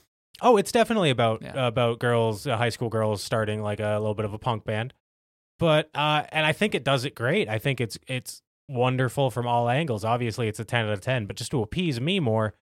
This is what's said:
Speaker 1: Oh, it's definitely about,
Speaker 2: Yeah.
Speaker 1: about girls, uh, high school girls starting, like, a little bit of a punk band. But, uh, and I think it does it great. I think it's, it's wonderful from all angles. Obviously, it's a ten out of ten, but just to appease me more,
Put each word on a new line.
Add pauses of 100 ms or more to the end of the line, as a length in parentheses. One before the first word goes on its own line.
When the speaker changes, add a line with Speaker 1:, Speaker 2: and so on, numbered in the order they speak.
(440)
Speaker 1:
Oh,
it's
definitely
about,
Speaker 2:
Yeah.
Speaker 1:
about
girls,
uh,
high
school
girls
starting,
like,
a
little
bit
of
a
punk
band. (680)
But,
uh,
and
I
think
it
does
it
great.
I
think
it's, (100)
it's (260)
wonderful
from
all
angles.
Obviously,
it's
a
ten
out
of
ten,
but
just
to
appease
me
more, (220)